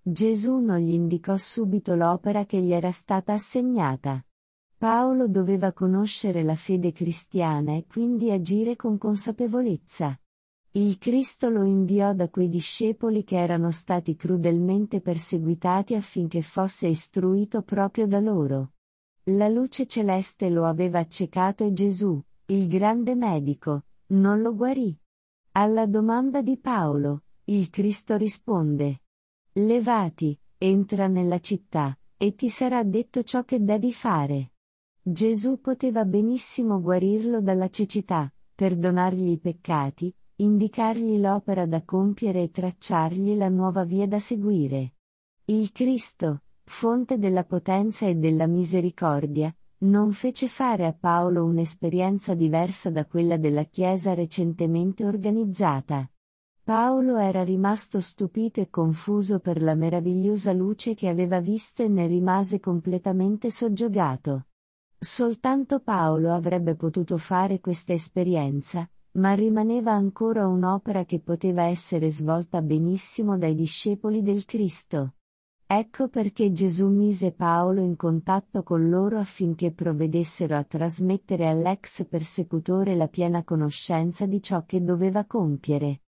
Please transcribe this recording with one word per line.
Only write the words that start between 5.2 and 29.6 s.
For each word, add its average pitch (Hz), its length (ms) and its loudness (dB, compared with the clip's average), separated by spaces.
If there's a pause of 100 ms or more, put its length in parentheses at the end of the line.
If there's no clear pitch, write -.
doveva 190 460 2
conoscere 190 720 0
la 156 100 2
fede 180 380 -2
cristiana 160 800 -2
e 160 140 -6
quindi 233 420 0
agire 202 460 0
con 220 200 -2
consapevolezza. 214 1200 -2 (580)
Il 202 240 2
Cristo 254 520 0
lo 214 140 2
inviò 196 500 2
da 180 140 0
quei 180 200 0
discepoli 214 760 -2
che 190 120 -2
erano 170 360 2
stati 170 420 -4
crudelmente 180 880 0
perseguitati 175 960 -2
affinché 175 440 -4
fosse 190 460 -4
istruito 190 760 0
proprio 202 440 0
da 202 140 2
loro. 143 540 0 (560)
La 202 180 4
luce 247 380 0
celeste 190 640 -2
lo 170 160 2
aveva 170 360 0
accecato 185 640 -2
e 208 120 2
Gesù, 190 440 0 (280)
il 196 200 2
grande 214 480 2
medico, 151 680 -2 (220)
non 196 340 4
lo 226 140 0
guarì. 240 440 -2 (540)
Alla 220 320 4
domanda 226 560 2
di 262 160 0
Paolo, 147 680 0 (200)
il 202 240 0
Cristo 208 480 -2
risponde: 151 840 -2 (500)
"Levati, 214 840 0 (180)